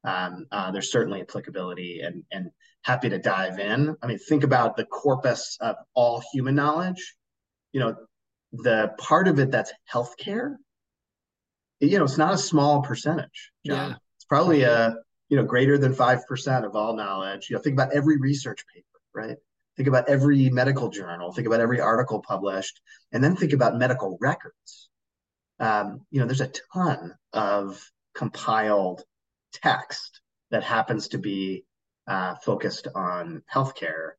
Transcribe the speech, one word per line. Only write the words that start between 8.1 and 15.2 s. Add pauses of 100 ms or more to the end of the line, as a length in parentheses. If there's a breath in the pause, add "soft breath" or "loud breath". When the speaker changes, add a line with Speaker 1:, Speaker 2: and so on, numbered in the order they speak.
Speaker 1:
the
part
of
it
that's (180)
healthcare, (1200)
you
know,
it's
not
a
small
percentage, (120)
John.
Speaker 2:
Yeah. (200)
Speaker 1:
It's
probably
Speaker 2:
Right.
Speaker 1:
a, (340)